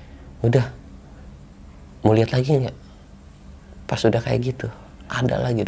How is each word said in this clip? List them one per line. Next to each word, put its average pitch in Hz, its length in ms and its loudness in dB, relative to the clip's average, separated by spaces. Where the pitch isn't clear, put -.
Udah, 120 240 4
"Mau 107 80 6
lihat 113 240 4
lagi 135 240 4
nggak?" - 240 -4
Pas - 160 -4
udah 113 160 4
kayak 120 240 0
gitu, 127 240 -4
ada 123 320 0
lagi 123 300 0